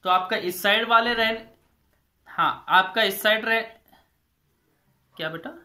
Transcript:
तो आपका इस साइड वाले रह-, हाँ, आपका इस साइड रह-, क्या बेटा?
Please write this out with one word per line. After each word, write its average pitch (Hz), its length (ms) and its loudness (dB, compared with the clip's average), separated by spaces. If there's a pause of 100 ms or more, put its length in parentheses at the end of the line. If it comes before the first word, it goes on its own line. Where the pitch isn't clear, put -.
तो 190 60 -2
आपका 185 280 2
इस 180 240 -6
साइड 214 260 2
वाले 233 260 4
रह-, 226 280 -2 (840)
हाँ, - 400 -2
आपका 185 340 2
इस 196 200 -2
साइड 220 220 0
रह-, 226 180 0 (1500)
क्या 160 140 -8
बेटा? 165 220 -12 (140)